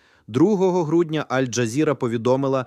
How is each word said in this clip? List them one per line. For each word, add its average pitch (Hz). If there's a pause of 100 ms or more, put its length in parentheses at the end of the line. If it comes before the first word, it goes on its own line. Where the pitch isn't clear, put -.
(280)
Другого 180
грудня 156
Аль-Джазіра 127
повідомила, 127